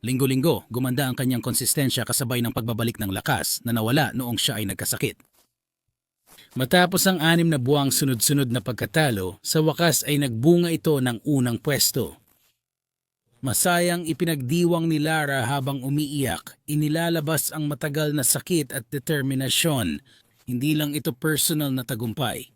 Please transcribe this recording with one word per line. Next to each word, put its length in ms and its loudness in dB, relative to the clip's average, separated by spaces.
Linggo-linggo, 680 0
gumanda 400 -2
ang 80 -4
kanyang 240 0
konsistensya 640 0
kasabay 360 -2
ng 120 -2
pagbabalik 480 -2
ng 80 -4
lakas 520 -2
na 120 -4
nawala 400 2
noong 240 -4
siya 240 -2
ay 80 -4
nagkasakit. 480 -4
Matapos 560 2
ang 80 2
anim 320 4
na 80 2
buwang 320 2
sunod-sunod 640 2
na 80 0
pagkatalo, 800 -2
sa 240 0
wakas 400 2
ay 160 2
nagbunga 480 4
ito 320 2
ng 240 -2
unang 320 2
pwesto. 600 0
Masayang 680 0
ipinagdiwang 800 0
ni 80 2
Lara 480 0
habang 400 -2
umiiyak, 800 -2
inilalabas 880 0
ang 160 -4
matagal 480 -4
na 80 0
sakit 480 0
at 160 -12
determinasyon. 1120 0
Hindi 240 0
lang 240 -2
ito 160 -4
personal 560 -2
na 160 -2
tagumpay. 720 -4